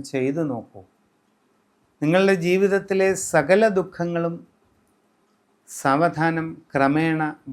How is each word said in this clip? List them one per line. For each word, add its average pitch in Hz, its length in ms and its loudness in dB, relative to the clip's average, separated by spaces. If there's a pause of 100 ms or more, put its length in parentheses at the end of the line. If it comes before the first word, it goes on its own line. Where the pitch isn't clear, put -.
(120)
ചെയ്തു 139 400 -2
നോക്കൂ. 107 300 -12 (1200)
നിങ്ങളുടെ 185 340 4 (100)
ജീവിതത്തിലെ 190 640 2 (220)
സകല 180 360 4 (100)
ദുഃഖങ്ങളും 170 580 -4 (1300)
സാവധാനം 160 800 0 (240)
ക്രമേണ 156 480 2 (340)